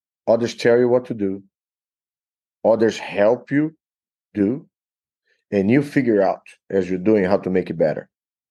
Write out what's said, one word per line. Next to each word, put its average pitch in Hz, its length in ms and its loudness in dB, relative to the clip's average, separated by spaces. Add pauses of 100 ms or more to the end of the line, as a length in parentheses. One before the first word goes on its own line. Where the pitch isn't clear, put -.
(260)
Others 113 300 0
tell 120 220 2
you 123 100 2
what 123 180 0
to 123 80 -8
do. 98 280 -6 (1200)
Others 110 340 2
help 107 520 -2
you 151 260 -2 (580)
do. 110 340 -4 (840)
And 101 200 0
you 143 120 4
figure 120 400 0
out 90 200 -2 (280)
as 95 200 -2
you're 92 80 -4
doing 101 260 2
how 95 140 0
to 92 120 -6
make 90 200 -2
it 85 80 -8
better. 80 300 -2 (420)